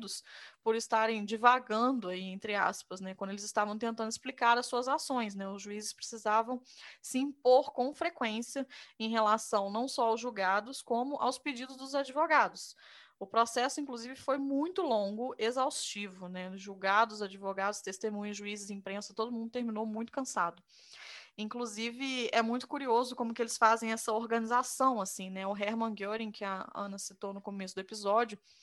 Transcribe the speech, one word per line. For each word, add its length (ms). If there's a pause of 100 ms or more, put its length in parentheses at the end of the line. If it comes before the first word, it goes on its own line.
(640)
por 120
estarem 500
divagando 840
aí, 160
entre 320
aspas, 460
né, 140
quando 160
eles 120
estavam 340
tentando 320
explicar 480
as 80
suas 220
ações, 480
né, 120
os 140
juízes 320
precisavam 680 (400)
se 180
impor 520
com 220
frequência 720 (320)
em 100
relação 600
não 180
só 200
aos 140
julgados, 600
como 400
aos 160
pedidos 400
dos 180
advogados. 800 (420)
O 100
processo, 540
inclusive, 340
foi 220
muito 440
longo, 560
exaustivo, 880
né, 300
julgados, 640
advogados, 600
testemunhas, 560
juízes, 320
imprensa, 440
todo 180
mundo 200
terminou 340
muito 260
cansado. 520 (760)
Inclusive, 960
é 80
muito 260
curioso 480
como 180
que 80
eles 160
fazem 360
essa 180
organização, 880
assim, 300
né? 180
O 80
Hermann 400
Göring, 380
que 100
a 300
Ana 240
citou 360
no 60
começo 340
do 60
episódio, 580 (260)